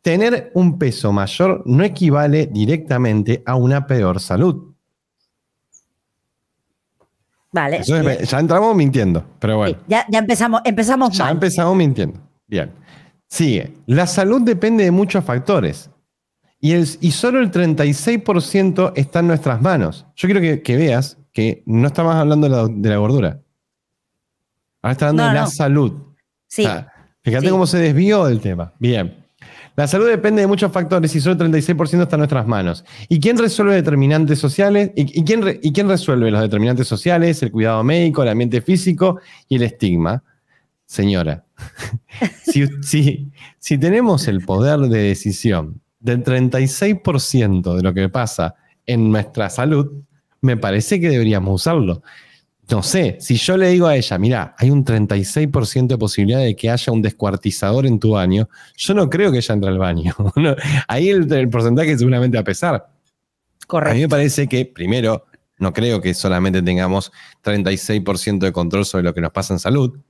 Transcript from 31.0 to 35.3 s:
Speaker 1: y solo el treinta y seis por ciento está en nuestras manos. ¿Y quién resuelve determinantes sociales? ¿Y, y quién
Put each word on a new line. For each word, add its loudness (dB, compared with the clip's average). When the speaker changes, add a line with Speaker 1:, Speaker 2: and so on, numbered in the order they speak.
Speaker 1:
y 0
solo 0
el 0
treinta 2
y 0
seis 0
por 0
ciento 2
está -2
en 2
nuestras 0
manos. -2
¿Y 2
quién 2
resuelve 2
determinantes 2
sociales? 2
¿Y, 0
y 2
quién 0